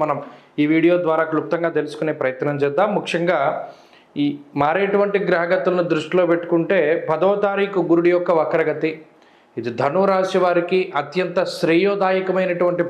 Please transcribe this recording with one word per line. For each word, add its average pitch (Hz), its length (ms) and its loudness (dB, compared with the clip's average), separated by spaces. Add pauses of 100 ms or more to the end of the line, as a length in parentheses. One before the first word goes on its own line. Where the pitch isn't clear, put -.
మనం 151 160 0 (460)
ఈ - 80 2
వీడియో 165 240 4 (100)
ద్వారా 160 280 2
క్లుప్తంగా 160 440 -2
తెలుసుకునే 151 440 -4
ప్రయత్నం 143 420 -2
చేద్దాం. 143 340 2
ముఖ్యంగా 170 400 -2 (840)
ఈ - 20 0 (380)
మారేటువంటి 196 560 2 (100)
గ్రహగతులను 180 640 2
దృష్టిలో 165 380 0
పెట్టుకుంటే, 170 480 0 (320)
పదవ 175 240 2 (100)
తారీఖు 196 460 0
గురుడి 170 240 4
యొక్క 175 160 0 (100)
వక్రగతి, 156 500 0 (720)
ఇది 120 120 -6 (100)
ధను 151 200 2 (100)
రాశి 185 320 0
వారికి 180 360 0 (220)
అత్యంత 175 420 -4 (120)
శ్రేయోదాయకమైనటువంటి 185 1300 0